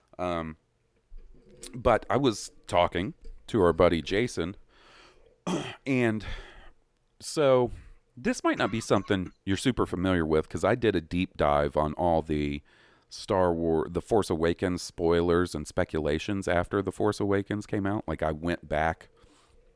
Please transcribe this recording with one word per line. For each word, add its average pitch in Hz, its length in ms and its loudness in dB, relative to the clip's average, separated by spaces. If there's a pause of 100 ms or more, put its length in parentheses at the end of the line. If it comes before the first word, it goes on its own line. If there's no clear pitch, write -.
(200)
Um, 82 380 -6 (1160)
but 117 340 2
I 101 80 0
was 127 340 -2 (160)
talking 90 480 2 (340)
to 110 140 2
our 85 100 8
buddy 85 300 6
Jason, 95 540 -4 (880)
<clears throat> 147 400 -8
and 120 380 0 (960)
so 131 500 2 (460)
this 160 260 -4
might 160 140 2
not 123 160 0
be 113 80 -2
something 98 520 0 (120)
you're 95 140 0
super 117 260 0
familiar 90 400 0
with, 78 240 2
'cause 85 160 -4
I 101 100 4
did 113 220 2
a 85 60 2
deep 87 340 -4
dive 73 400 2
on 76 180 2
all 82 280 2
the 73 400 -4 (480)
Star 92 420 0
War-, 82 360 0
The 87 120 -4
Force 101 300 0
Awakens 87 520 0
spoilers 85 720 2
and 78 120 -6
speculations 82 840 -4
after 90 340 0
The 98 100 -4
Force 104 280 -2
Awakens 101 460 -2
came 101 200 -4
out. 101 220 -4
Like, 78 140 -4
I 80 100 0
went 78 360 -4
back 78 420 -2 (640)